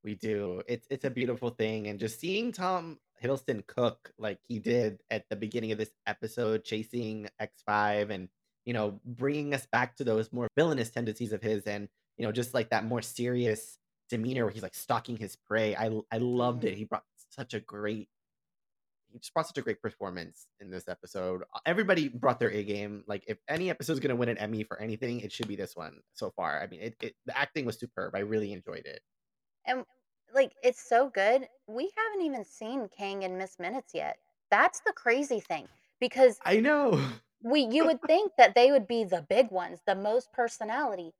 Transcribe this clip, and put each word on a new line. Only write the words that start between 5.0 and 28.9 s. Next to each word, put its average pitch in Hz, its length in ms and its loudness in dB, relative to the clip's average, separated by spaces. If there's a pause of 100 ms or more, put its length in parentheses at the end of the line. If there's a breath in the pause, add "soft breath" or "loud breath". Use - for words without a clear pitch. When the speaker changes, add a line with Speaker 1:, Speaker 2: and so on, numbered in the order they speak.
Speaker 1:
at 110 200 -6
the 104 60 -4
beginning 110 360 -4
of 104 60 -4
this 107 140 -4 (140)
episode, 110 580 -2
chasing 110 640 -6 (120)
X - 260 -10
five 104 440 2
and, 92 180 -6 (360)
you 123 80 -6
know, 104 320 -2
bringing 143 500 -2
us 131 120 -4
back 123 300 0
to 135 80 -6
those 110 280 0
more 120 240 -4
villainous 143 340 2
tendencies 110 420 -4
of 98 100 -4
his 107 240 0
and, 104 220 -6 (300)
you 117 80 -4
know, 104 60 -2
just, 120 220 -4
like, 120 160 0
that 110 140 2
more 117 180 -2
serious 120 760 -2 (300)
demeanor 120 360 -2
where 98 80 -2
he's, 110 100 -10
like, 92 120 -10
stalking 117 420 -4
his 110 200 -10
prey, 107 380 0
I 113 140 -2
l-, 110 240 -4
I 113 60 -2
loved 123 460 0
it, 95 100 -2
Speaker 2:
Mm-hmm. 101 40 -10
Speaker 1:
he 107 60 -6
brought - 200 -6 (260)
such - 240 -12
a 107 60 -4
great 104 480 -8 (1040)
he 120 80 -20
just - 120 -16
brought 160 140 0
such - 120 -8
a 131 40 -6
great 110 200 -4
performance 90 640 -8 (140)
in 101 100 -16
this 92 180 -10
episode, 92 540 -6 (120)
uh, - 100 -10
everybody 180 440 2
brought 120 320 0
their 113 100 2
A 101 140 -4
game, 101 420 -6
like, 104 220 -8
if 110 100 -6 (100)
any 170 220 -2
episode's 147 300 -4
gonna 135 160 0
win 120 120 0
an 110 100 -2
Emmy 107 260 -4
for - 160 -10
anything, 117 400 -6
it 101 120 -10
should 110 160 -6
be 101 80 -6
this 95 200 -8
one 80 240 -14 (120)
so - 200 -8
far, 76 300 -2
I 95 40 -6
mean, 87 140 -14
it, 110 200 -10
it, - 160 -8 (100)
the 127 100 -6
acting 143 300 -2
was 113 120 -4
superb, 98 360 -8
I 98 60 -2
really 104 320 -2
enjoyed - 340 -12
it. - 160 -14 (640)